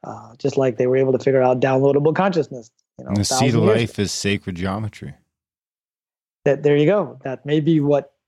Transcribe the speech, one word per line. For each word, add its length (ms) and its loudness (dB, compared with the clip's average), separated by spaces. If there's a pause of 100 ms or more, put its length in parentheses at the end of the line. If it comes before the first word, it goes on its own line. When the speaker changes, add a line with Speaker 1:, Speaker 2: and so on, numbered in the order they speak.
Speaker 1:
uh, 320 -16
just 180 -4
like 220 0
they 100 0
were 80 2
able 160 2
to 80 0
figure 220 2
out 180 2
downloadable 560 2
consciousness, 560 -4 (260)
you 60 -16
know, 60 -12
Speaker 2:
And 80 -2
the 80 0
seed 240 0
of 60 2
Speaker 1:
thousand 80 2
years 160 4
Speaker 2:
life 160 -4
Speaker 1:
ago. 80 -2
Speaker 2:
is 100 -4
sacred 420 -4
geometry. 600 -8 (1300)
Speaker 1:
That, 180 0
there 140 4
you 80 4
go. 380 0
That 220 -10
may 140 0
be 220 2
what 320 0 (140)